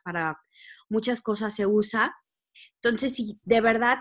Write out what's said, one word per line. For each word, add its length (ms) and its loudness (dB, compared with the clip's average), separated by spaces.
para 340 -6
muchas 320 -2
cosas 340 -4
se 100 -2
usa. 480 0
Entonces, 320 0
si 280 -8
de 180 4
verdad 400 2